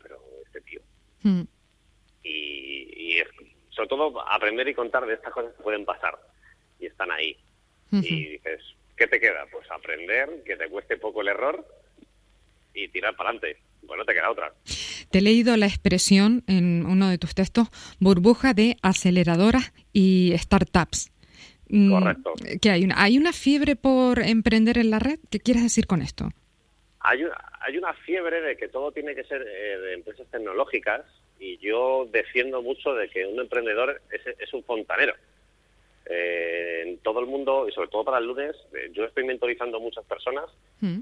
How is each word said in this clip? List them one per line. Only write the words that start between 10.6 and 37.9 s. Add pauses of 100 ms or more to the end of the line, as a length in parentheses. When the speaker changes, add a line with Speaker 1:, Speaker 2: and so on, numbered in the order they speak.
Speaker 1:
cueste
poco
el
error, (1080)
y
tirar
pa'lante. (260)
Bueno,
te
queda
otra. (580)
Speaker 2:
Te
he
leído
la
expresión
en
uno
de
tus
textos, (300)
burbuja
de
aceleradoras (220)
y
startups. (580)
Mm,
Speaker 1:
Correcto. (280)
Speaker 2:
¿qué
hay?
Una,
¿hay
una
fiebre
por
emprender
en
la
red? (100)
¿Qué
quieres
decir
con
esto? (680)
Speaker 1:
Hay
una, (240)
hay
una
fiebre
de
que
todo
tiene
que
ser,
eh,
de
empresas
tecnológicas, (380)
y
yo
defiendo
mucho
de
que
un
emprendedor (100)
es, (180)
es
un
fontanero. (960)
Eh,
en
todo
el
mundo,
y
sobre
todo